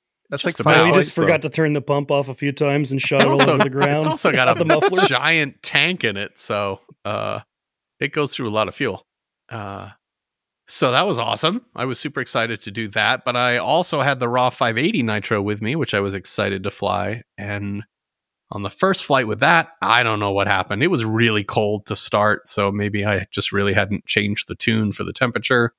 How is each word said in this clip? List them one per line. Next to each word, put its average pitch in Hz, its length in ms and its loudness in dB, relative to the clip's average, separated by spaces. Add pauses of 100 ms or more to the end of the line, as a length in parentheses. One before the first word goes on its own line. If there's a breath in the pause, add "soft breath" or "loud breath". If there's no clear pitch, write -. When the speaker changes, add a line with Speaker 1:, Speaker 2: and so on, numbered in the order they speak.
(300)
Speaker 1:
That's 139 120 -6
Speaker 2:
Just 175 160 -4
Speaker 1:
like - 20 -8
Speaker 2:
about. 151 140 6
Speaker 1:
five - 40 8
Speaker 3:
No, 107 80 6
he - 60 6
just 160 40 4 (140)
Speaker 1:
flights, - 60 -8
though. 165 60 2
Speaker 3:
forgot 156 200 4
to 156 80 -6
turn 156 240 0
the 143 80 -2
pump 143 300 -2
off 139 160 0
a 131 60 -10
few 143 180 -4
times 143 400 0
and 135 100 -2
shot 139 200 2
it 139 40 6
all 135 140 4
Speaker 2:
Also, 160 140 4
Speaker 3:
over 135 100 4
the 131 60 0
ground. 139 280 0
Speaker 2:
it's 156 80 0
also 208 240 0
got 127 240 4
Speaker 3:
<laughs> - 40 -2
The 170 60 0
muffler. 185 380 4
Speaker 2:
a 202 40 6
giant 147 560 0
tank 165 420 0
in 104 120 0
it, 101 220 -8
so, 101 420 -4 (240)
uh, 107 360 -4 (580)
it 143 140 -4
goes 147 220 -2
through 123 140 -6
a - 20 -4
lot 104 180 0
of 87 80 -10
fuel. 104 280 -4 (440)
Uh, 98 420 -12 (800)
so 131 240 0
that 147 140 2
was 151 120 -2
awesome. 117 560 -2
I 123 100 -6
was 131 140 -6
super 139 220 -8
excited 117 420 -4
to 110 80 -12
do 110 200 -6
that, 110 340 0
but 123 120 -2
I 123 220 2
also 143 440 0
had 135 180 0
the 123 80 0
raw 123 220 2
five 117 280 -2
eighty 165 240 0
Nitro 107 400 -2
with 107 180 -4
me, 110 140 -2
which 151 200 -2
I 101 60 2
was 98 140 -2
excited 98 480 -4
to 98 80 -4
fly. 95 520 -4 (140)
And 101 460 -8 (720)
on 101 100 -8
the 98 80 -6
first - 340 0
flight 131 220 2
with 104 140 -4
that, 165 300 4 (120)
I 120 220 4
don't 110 160 0
know 101 100 0
what 98 160 2
happened. 101 380 0
It 190 80 2
was 123 120 0
really 110 380 2
cold 107 440 -2
to 104 100 -4
start, 104 520 0
so 101 220 0
maybe 104 340 -2
I 101 280 0
just - 180 -4
really 101 220 2
hadn't 101 340 -2
changed 104 400 -2
the - 80 -10
tune 110 380 0
for 98 100 -10
the 90 100 -6
temperature. 117 680 0